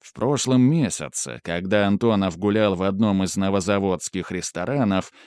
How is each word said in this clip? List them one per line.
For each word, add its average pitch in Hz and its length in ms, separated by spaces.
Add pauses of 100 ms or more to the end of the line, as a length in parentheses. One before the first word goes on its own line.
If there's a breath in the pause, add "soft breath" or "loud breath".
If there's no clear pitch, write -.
В - 140
прошлом 127 480
месяце, 90 800
когда 92 420
Антонов 98 520
гулял 104 360
в 90 80
одном 98 400
из 90 140
новозаводских 95 960
ресторанов, 98 800 (140 soft breath)